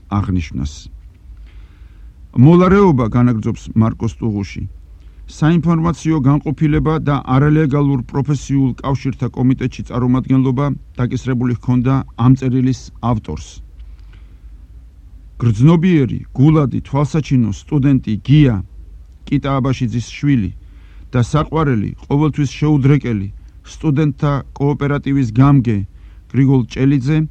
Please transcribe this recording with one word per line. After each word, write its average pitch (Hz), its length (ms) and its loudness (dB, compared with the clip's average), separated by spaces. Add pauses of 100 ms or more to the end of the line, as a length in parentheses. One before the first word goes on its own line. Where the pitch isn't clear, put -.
აღნიშვნას. 90 680 -4 (1600)
მოლარეობა, 175 760 6
განაგრძობს 117 640 0
მარკოს 110 440 0
ტუღუში, 101 500 -6 (600)
საინფორმაციო 160 960 0
განყოფილება 147 760 0
და 139 240 -2
არალეგალურ 143 800 2
პროფესიულ 135 720 -2
კავშირთა 131 540 -4
კომიტეტში 127 540 -2
წარმომადგენლობა 131 840 0 (260)
დაკისრებული 123 640 -4
ჰქონდა 123 380 0 (180)
ამ 123 220 4
წერილის 131 460 0 (180)
ავტორს. 113 500 -4 (1900)
გრძნობიერი, 143 840 2 (100)
გულადი, 151 520 2
თვალსაჩინო 135 720 -2
სტუდენტი 131 640 0
გია, 135 380 4 (680)
კიტა 139 300 -2
აბაშიძის 127 540 -2
შვილი 123 440 0 (560)
და 127 160 -2
საყვარელი, 143 720 -2
ყოველთვის 143 560 -2
შეუდრეკელი 135 760 0 (340)
სტუდენტთა 151 720 -2 (180)
კოოპერატივის 139 800 -2
გამგე 127 460 4 (500)
გრიგოლ 131 380 2
ჭელიძე 139 540 0 (120)